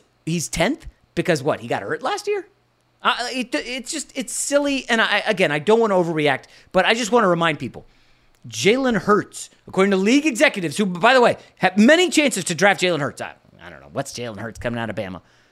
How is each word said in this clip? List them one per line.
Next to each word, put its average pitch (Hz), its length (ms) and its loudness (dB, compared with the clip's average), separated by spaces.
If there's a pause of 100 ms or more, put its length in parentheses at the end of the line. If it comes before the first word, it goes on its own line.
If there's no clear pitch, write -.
(260)
he's 165 220 -4
tenth 226 380 -2 (280)
because 160 280 -2
what? 127 180 -2
He 117 80 -12
got 135 140 -4
hurt 120 200 -8
last 381 240 -6
year? 403 200 -4 (560)
Uh, 240 300 -2
it, 254 220 -6
it's 247 360 -6
just, - 240 -10
it's - 180 -8
silly. 285 560 -2
And 233 120 2
I, 196 260 0
again, 170 240 2
I 147 80 0
don't 214 220 4
want 220 100 4
to 190 60 2
overreact, 156 480 0 (280)
but 180 120 4
I 202 100 4
just 233 180 -4
want 240 120 4
to 190 40 2
remind 165 300 0
people, 110 280 -12 (640)
Jalen 208 540 0
Hurts, - 480 -2 (160)
according 190 240 2
to 196 60 2
league 240 300 4
executives, 208 500 0
who, 208 100 0
by 180 260 2
the 262 80 6
way, 208 160 4 (200)
have 185 200 0
many 311 320 6
chances 262 360 0
to 175 100 -6
draft 180 260 2
Jalen 175 200 0
Hurts. 131 200 -6
I, 87 140 -12 (260)
I 87 80 -20
don't 76 120 -20
know. 69 120 -20
What's 113 200 -8
Jalen 113 260 -12
Hurts 110 200 -12
coming 117 220 -6
out 113 80 -6
of 104 80 -8
Bama? 92 240 -8 (320)